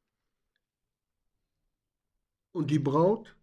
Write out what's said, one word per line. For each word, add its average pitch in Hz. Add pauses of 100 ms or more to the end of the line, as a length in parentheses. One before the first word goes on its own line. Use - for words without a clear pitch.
(2500)
Und 156
die 151
Braut? 160